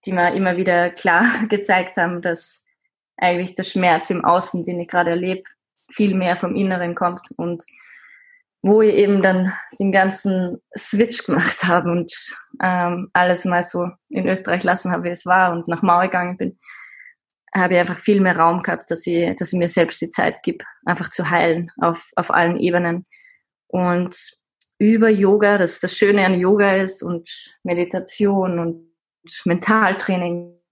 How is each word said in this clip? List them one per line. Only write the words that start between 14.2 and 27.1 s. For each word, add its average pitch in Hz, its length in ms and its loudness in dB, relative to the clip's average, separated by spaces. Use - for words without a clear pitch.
Österreich 185 360 -2
lassen 185 280 -2
habe, 175 120 -2
wie 175 60 -4
es 175 160 -10
war 180 260 4
und 170 160 -6
nach 165 160 -2
Mauer 180 200 4
gegangen 185 340 -2
bin, 185 200 -6
habe 180 220 2
ich 175 40 6
einfach 180 200 -2
viel 202 220 4
mehr 180 160 2
Raum 170 260 2
gehabt, 170 260 -6
dass 170 160 -6
ich, 175 300 0
dass 180 180 -6
ich 180 60 -2
mir 170 80 0
selbst 170 340 0
die 165 80 -6
Zeit - 320 -2
gebe, - 240 -6
einfach 175 240 -4
zu 165 200 -6
heilen 170 480 0
auf, 170 380 -2
auf - 160 -2
allen 175 260 2
Ebenen. 175 460 -2
Und 180 500 -2
über 220 320 4
Yoga, 202 480 4
das 175 220 -2
das - 160 -6
Schöne 202 300 4
an 185 140 2
Yoga 202 340 4
ist 190 300 -2
und - 600 -10